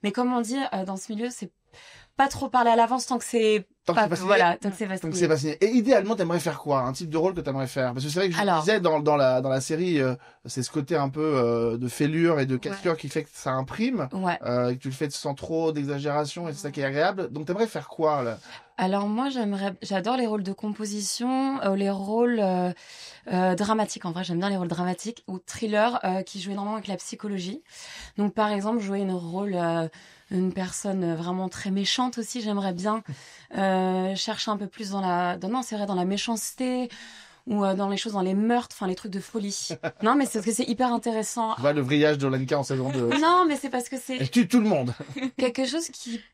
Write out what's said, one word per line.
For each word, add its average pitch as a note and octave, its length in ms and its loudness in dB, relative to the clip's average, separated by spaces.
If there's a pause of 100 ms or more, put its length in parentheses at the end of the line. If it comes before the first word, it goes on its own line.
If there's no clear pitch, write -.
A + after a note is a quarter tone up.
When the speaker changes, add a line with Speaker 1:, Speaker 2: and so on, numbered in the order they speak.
Speaker 1:
Mais G3+ 100 0
comme B3 220 0
on A#3+ 80 0
dit, A#3 160 -4 (160)
euh, F#3+ 100 -2
dans F#3+ 140 -6
ce - 120 -14
milieu, A3 200 -4
c'est G#3 200 -12 (680)
pas C4+ 120 4
trop C4+ 200 -4
parler A#3+ 220 6
à A3+ 60 8
l'avance A#3 300 4
tant B3 120 -2
que - 60 -6
c'est G#3+ 420 2 (200)
Speaker 2:
Tant F3 60 2
que E3 60 4
Speaker 1:
pas, G#3+ 60 6
Speaker 2:
c'est F#3 60 2
pas E3+ 60 2
signé. F#3 120 -4
Speaker 1:
voilà, F3+ 280 6
tant G3+ 140 -4
que F#3+ 60 -10
c'est G#3+ 100 -4
pas F#3+ 120 -4
Speaker 2:
Tant E3 100 -6
que D#3+ 60 -4
Speaker 1:
signé. F#3 100 -2
Speaker 2:
c'est D#3+ 40 4
pas D#3 80 6
signé. D3 280 -2
Et G#3+ 60 4
idéalement, A3+ 440 6
t'aimerais F3 240 0
faire D3+ 220 -2
quoi ? C#3 220 2
Un B2+ 100 -2
type D#3+ 180 -8
de D#3 80 -2
rôle F3+ 160 2
que F3 60 -6
t'aimerais C3+ 260 -4
faire ? B2+ 260 -2
Parce C3 120 -4
que D3 60 -4
c'est E3+ 100 0
vrai G3 100 2
que D#3+ 60 -2
je G3 40 0
Speaker 1:
Alors. F#3 200 4
Speaker 2:
disais G#3 200 4
dans, D#3+ 200 4
dans D3 160 4
la, B2+ 260 6
dans C3+ 80 0
la C3 100 2
série, D#3+ 400 0
euh, B2+ 140 2 (320)
c'est B2 160 -6
ce - 80 -6
côté D3+ 260 -2
un C#3 120 2
peu, C#3+ 120 -4
euh, A#2+ 560 2
de B2 120 -4
fêlure D#3 500 2
et C3+ 80 2
de C3 80 0
Speaker 1:
Ouais. B2+ 60 -2
Speaker 2:
cassure D#3+ 360 -2
qui D3 120 -10
fait D#3 160 -2
que - 80 -16
ça - 180 -6
imprime, D3+ 640 -2
Speaker 1:
Ouais. F#3 340 -2
Speaker 2:
euh, B2 280 2
que B2+ 40 -8
tu C3+ 100 -8
le C3 60 -6
fais D3+ 160 -2
sans C#3+ 240 -6
trop D#3+ 380 -2
d'exagération D3 760 -4
et D3+ 40 -6
c'est C#3+ 80 -10
ça C#3+ 100 -8
qui C#3+ 100 -8
est C#3 40 0
agréable. D#3+ 480 0
Donc D3+ 140 -6
t'aimerais G3+ 200 0
faire D3+ 220 -8
quoi, D3+ 340 2
là ? A2+ 160 -2 (400)
Speaker 1:
Alors G3+ 300 2
moi, A#3 200 -2
j'aimerais, G3+ 540 -2
j'adore G3+ 340 0
les B3 100 0
rôles G#3+ 180 -2
de F#3+ 80 -4
composition, G#3+ 1080 -2
euh, G3 140 2
les G3 140 2
rôles, A3 500 2
euh, F3+ 320 2 (600)
euh, F#3 220 4
dramatiques. G#3 520 0
En E3+ 60 -4
vrai, F3+ 120 -4
j'aime E3+ 140 -2
bien F#3+ 120 0
les G3 60 0
rôles F3+ 120 -2
dramatiques F3+ 580 -4
ou F#3 140 -8
thrillers, A3 640 0
euh, F#3+ 180 0
qui F#3+ 180 -12
jouent G3 120 -6
énormément G3+ 240 -4
avec G#3 120 -8
la F#3+ 80 -4
psychologie. G3+ 680 -8 (540)
Donc G3+ 180 0
par G#3+ 160 2
exemple, G#3 300 0
jouer G3 200 -2
une F#3+ 120 0
rôle, F3+ 420 -4
euh, E3 340 0 (420)
une F#3 240 0
personne F#3 600 -2
vraiment F3+ 360 -4
très - 200 -8
méchante G3+ 480 0
aussi, A#3 220 -6
j'aimerais G3+ 320 -2
bien, G#3 300 -2 (260)
Speaker 2:
<laughs> - 280 -16
Speaker 1:
euh, F#3+ 600 2
chercher G#3+ 340 -4
un G#3 60 0
peu G3 100 -6
plus G3 240 -10
dans G3 100 -2
la, F3+ 360 0
dans, F3+ 120 -6
non, B3 140 0
c'est A3 140 -6
vrai, G#3 100 -2
dans G3 80 -2
la F3+ 100 2
méchanceté A#3+ 840 -2 (580)
ou, G#3 180 2
euh, F#3+ 100 2
dans G3 140 0
les G3+ 80 0
choses, G#3 180 -6
dans F#3+ 80 0
les F#3+ 120 0
meurtres, A#3 440 2
enfin G3+ 80 -4
les F#3 80 0
trucs F#3+ 180 -10
de F#3+ 80 -6
folie. G3+ 480 -6 (160)
Speaker 2:
<laughs> - 180 -6
Speaker 1:
Non, A3+ 140 4
mais C#4 100 4
c'est - 120 -4
parce F#3+ 80 -2
que A3+ 60 2
c'est B3 160 0
hyper A#3+ 240 2
intéressant. A3+ 600 -2
Speaker 2:
Tu - 60 -8
vois C#3+ 120 4
le D3 100 2
vrillage D3 360 4
de C#3 80 0
Olenka C3 320 0
en C#3 60 0
saison C3 260 -2
deux. B2+ 180 2 (120)
Speaker 1:
Non, F4 260 6
mais D4 100 2
c'est C4+ 140 -6
parce A#3+ 180 -4
que - 100 -8
c'est B3+ 180 -6
Speaker 2:
Elle C3+ 140 0
tue A#3 180 4
tout B3 120 6
le G#3+ 80 2
monde. C3+ 240 2 (220)
Speaker 1:
<laughs> C4 240 -6
quelque C4 280 0
chose D#4+ 220 -4
qui A#3 320 -10 (140)